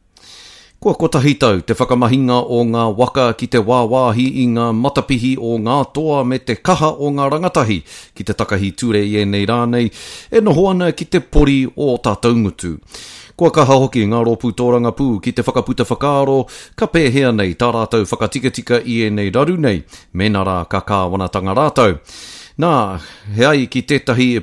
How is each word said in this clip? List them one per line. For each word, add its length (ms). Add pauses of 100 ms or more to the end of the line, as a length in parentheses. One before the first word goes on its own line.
(840)
Kua 160
kotahi 400
tau 240
te 160
whakamahinga 640 (100)
o 160
ngā 220 (100)
waka 300 (100)
ki 80
te 160
wāwāhi 640 (180)
i 80
ngā 240
matapihi 640
o 240
ngā 160 (160)
toa 300
me 180
te 140
kaha 420
o 160
ngā 160
rangatahi 480 (380)
ki 100
te 80
takahi 400
ture 300
i 160
ēnei 260
rānei, 460 (400)
e 80
noho 320
ana 180
ki 160
te 140
pori 400 (160)
o 260
tātou 320
ngutu. 440 (600)
Kua 120
kaha 280
hoki 260
ngā 220
rōpū 320
tōranga 400
pū 80 (160)
ki 100
te 140
whakaputa 400
whakaaro, 560 (320)
ka 160
pēhea 400
nei 240
tā 180
rātou 300
whakatikatika 800
i 240
ēnei 240
raru 260
nei, 280 (280)
me 160
nā 140
rā 240
ka 160
kāwanatanga 720
rātou. 420 (600)
Nā, 400 (320)
he 160
ai 180
ki 220
tētahi 380 (160)